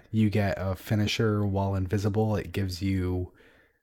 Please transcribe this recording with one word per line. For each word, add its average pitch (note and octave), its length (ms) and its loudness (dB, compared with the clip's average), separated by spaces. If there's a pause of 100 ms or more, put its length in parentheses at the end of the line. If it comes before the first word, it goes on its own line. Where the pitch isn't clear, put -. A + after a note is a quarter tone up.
(100)
you A2 200 4
get G2+ 280 0
a F#2+ 160 -2
finisher G#2 720 0
while G2 280 0
invisible, G2+ 640 0
it E2+ 160 -6
gives F#2 300 -4
you, F2+ 480 0 (520)